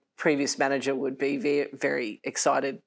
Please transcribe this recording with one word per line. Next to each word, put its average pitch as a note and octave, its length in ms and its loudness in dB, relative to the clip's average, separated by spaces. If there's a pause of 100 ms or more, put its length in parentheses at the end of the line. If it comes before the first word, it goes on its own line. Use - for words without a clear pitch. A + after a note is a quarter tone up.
(180)
previous C#3+ 400 2
manager C#3 380 2
would C3+ 220 -2
be C#3+ 200 0
ve-, C#3+ 360 0
very C3+ 500 -2
excited C#3 640 0